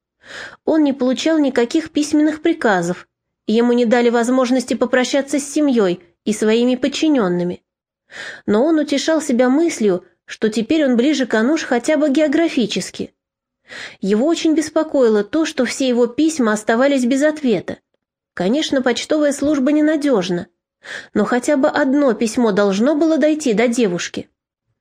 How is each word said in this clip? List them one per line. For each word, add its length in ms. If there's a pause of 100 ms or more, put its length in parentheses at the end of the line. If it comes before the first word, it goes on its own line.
(640)
Он 200
не 80
получал 460
никаких 520
письменных 520
приказов, 680 (380)
ему 260
не 120
дали 240
возможности 640
попрощаться 640
с 60
семьёй 560 (240)
и 80
своими 440
подчинёнными. 840 (840)
Но 180
он 140
утешал 420
себя 280
мыслью, 560 (200)
что 240
теперь 360
он 120
ближе 300
к 80
Ануш 300
хотя 320
бы 140
географически. 1040 (880)
Его 260
очень 280
беспокоило 720
то, 200
что 200
все 240
его 180
письма 460
оставались 520
без 180
ответа. 560 (560)
Конечно, 480
почтовая 500
служба 400
ненадёжна, 720 (680)
но 100
хотя 320
бы 120
одно 460
письмо 380
должно 420
было 240
дойти 360
до 140
девушки. 600 (520)